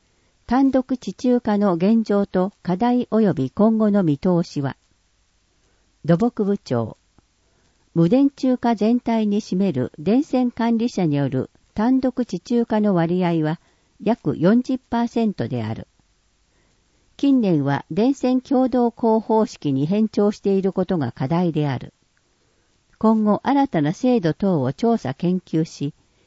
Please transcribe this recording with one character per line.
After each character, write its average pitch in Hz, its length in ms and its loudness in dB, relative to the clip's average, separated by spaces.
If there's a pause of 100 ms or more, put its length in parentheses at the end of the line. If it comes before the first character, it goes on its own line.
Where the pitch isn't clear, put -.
(460)
単 269 240 2
独 262 280 -2
地 - 160 -10
柱 247 260 0
化 208 180 -2
の 202 180 2
現 208 300 2
状 202 200 0
と 185 260 -2 (120)
課 175 120 -2
題 247 300 0
及 214 280 2
び 131 160 -4
今 220 280 2
後 214 140 2
の 202 120 2
見 147 140 2
通 175 260 0
し - 180 -10
は、 135 140 -4 (1300)
土 165 140 2
木 233 260 -2
部 202 140 0
長、 117 400 -4 (960)
無 165 160 2
電 269 180 4
柱 254 300 -2
化 233 180 0
全 226 240 0
体 220 260 -2
に 208 140 -2
占 - 160 -6
め 190 160 0
る 127 260 -4
電 208 280 0
線 254 260 -2
管 233 260 -2
理 233 120 -2
者 185 160 -2
に 147 100 0
よ 143 140 0
る 127 200 -4 (260)
単 254 260 0
独 247 240 -2
地 180 140 -8
柱 240 260 -2
化 214 160 0
の 208 120 2
割 175 320 0
合 170 100 0
は 156 260 -2 (420)
約 202 340 -2
四 214 260 2
十 262 160 -6
パ - 240 -6
ー 240 40 -2
セ 233 200 -2
ン 196 60 -2
ト 113 140 -6
で 120 160 -6
あ 110 100 -6
る。 - 140 -12 (1300)
近 277 240 2
年 175 240 2
は 139 260 -2
電 220 260 0
線 254 260 0
共 262 260 0
同 240 240 0
工 220 300 0
方 220 240 0
式 - 260 -6
に 135 140 0
変 208 240 0
調 208 220 0
し - 100 -10
て 196 140 0
い 190 60 0
る 185 120 -2
こ 180 120 -2
と 185 120 -2
が 127 160 -4
課 - 160 -6
題 170 240 0
で 151 160 -2
あ 127 80 -4
る。 - 160 -16 (1040)
今 220 260 2
後 208 200 2
新 262 260 2
た 160 120 0
な 147 120 0
制 247 260 0
度 165 140 0
等 180 280 0
を 127 120 -2
調 233 240 0
査 131 160 -8
研 180 260 -2
究 160 240 -2
し、 147 300 -8 (340)